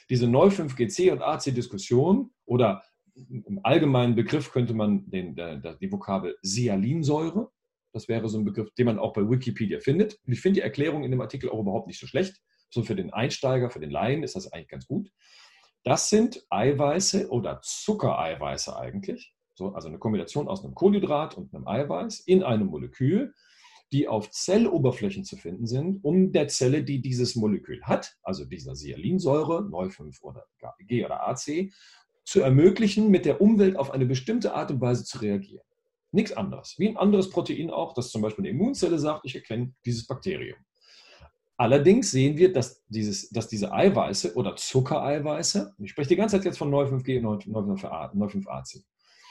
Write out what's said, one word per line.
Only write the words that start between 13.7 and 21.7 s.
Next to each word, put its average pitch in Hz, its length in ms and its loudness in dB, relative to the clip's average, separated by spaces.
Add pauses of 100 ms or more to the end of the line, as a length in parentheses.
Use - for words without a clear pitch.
den 76 120 -10
Laien 120 320 0
ist 131 120 -8
das 95 160 -10
eigentlich 82 180 -14
ganz 69 180 -16
gut. 196 240 -6 (720)
Das 160 260 0
sind 226 400 2
Eiweiße 143 800 0
oder 104 320 -4
Zuckereiweiße 80 1160 -4
eigentlich. - 600 -10 (180)
So, 95 220 -8
also 80 140 -12
eine 80 100 -14
Kombination 107 480 -4
aus - 180 -8
einem - 80 -14
Kohlenhydrat 170 640 2
und - 160 -14
einem - 140 -12
Eiweiß 165 540 -4